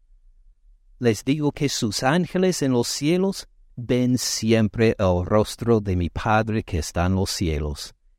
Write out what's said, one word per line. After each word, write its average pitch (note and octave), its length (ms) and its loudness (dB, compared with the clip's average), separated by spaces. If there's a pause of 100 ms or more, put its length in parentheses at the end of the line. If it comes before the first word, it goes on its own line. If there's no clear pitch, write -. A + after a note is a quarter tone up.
(1000)
Les A#2 240 0
digo D3 280 0
que C#3+ 180 -2
sus - 340 -4
ángeles F3+ 580 0
en C3+ 100 0
los A#2+ 160 2
cielos F3+ 600 -2 (280)
ven B2 420 0
siempre A2+ 800 2
el F2+ 280 2
rostro A2 560 2
de G#2 140 -2
mi F2 140 0
Padre A2 540 0
que - 160 -4
está E2+ 260 -2
en F#2+ 100 2
los F#2+ 140 0
cielos. D2+ 640 -4 (260)